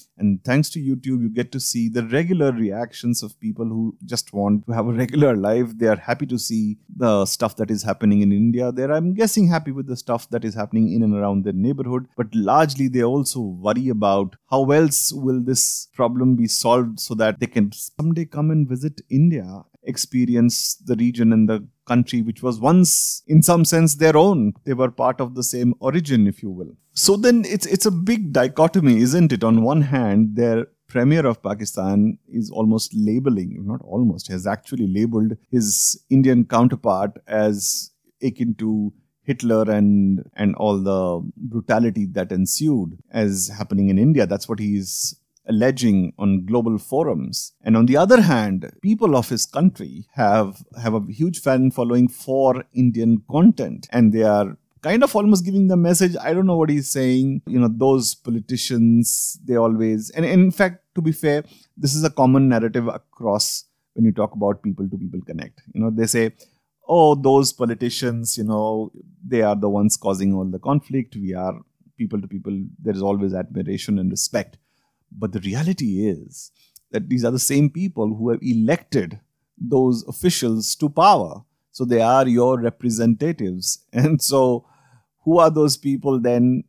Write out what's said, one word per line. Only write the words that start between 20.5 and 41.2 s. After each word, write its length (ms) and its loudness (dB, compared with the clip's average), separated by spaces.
the 220 -4
region 360 2
and 160 4
the 180 -4
country 360 0
which 200 -8
was 180 -4
once, 680 2
in 160 6
some 220 4
sense, 300 2
their 220 4
own. 360 4
They 100 -2
were 160 0
part 300 -2
of 140 -6
the 80 -6
same 380 0
origin, 480 2
if 140 -6
you 80 -8
will. 260 -14
So 240 2
then 300 4
it's, 200 -4
it's 200 -2
a 40 4
big 420 -2
dichotomy, 640 4
isn't 340 4
it? 100 -2
On 200 4
one 200 2
hand, 540 2
their 300 0
Premier 360 2
of 160 0
Pakistan 800 -2
is 220 -6
almost 440 0
labeling, 640 -2
if 80 -12
not 180 -8
almost, 440 -2
has 180 -8
actually 440 -4
labeled 480 0
his 480 -2
Indian 340 4
counterpart 720 0
as 640 -2
akin 360 -2
to 360 -2
Hitler 480 0
and, 640 2
and 220 -2
all 240 0
the 560 -2